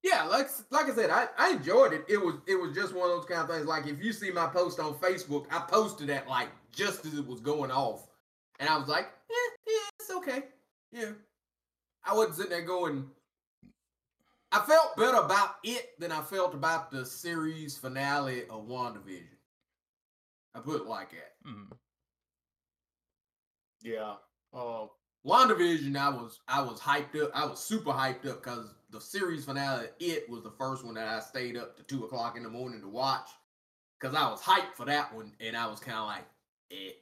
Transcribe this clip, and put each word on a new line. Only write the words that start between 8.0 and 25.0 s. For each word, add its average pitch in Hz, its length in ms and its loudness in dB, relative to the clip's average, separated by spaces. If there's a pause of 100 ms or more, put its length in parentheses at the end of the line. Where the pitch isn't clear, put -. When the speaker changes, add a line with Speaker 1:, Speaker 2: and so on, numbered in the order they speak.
Speaker 1:
And 143 100 0
I 156 80 4
was 139 100 -4
like, 139 180 0
"Eh, 480 500 -4 (100)
yeah, 440 240 0 (100)
it's - 120 -12
okay." 285 320 -4 (480)
Yeah. 220 220 -8 (920)
I 196 100 0
wasn't 214 220 4
sitting 185 160 -4
there 175 100 -2
going, 165 460 0 (1400)
I 202 80 6
felt 311 360 8
better 247 220 6
about 196 460 4
it 233 360 -6
than 170 120 -4
I 156 100 -2
felt 180 320 0
about 160 380 0
the 131 120 -6
series 156 720 -6
finale 135 680 -2
of 107 240 -12
WandaVision. 101 560 -8 (1300)
I 113 60 -14
put 143 220 -4
it - 60 -10
like 98 260 -8
that. 82 200 -18 (160)
Speaker 2:
Mm-hmm. 101 240 -16 (2000)
Speaker 3:
Yeah. 110 360 -6 (360)
Uh, 117 320 -6 (400)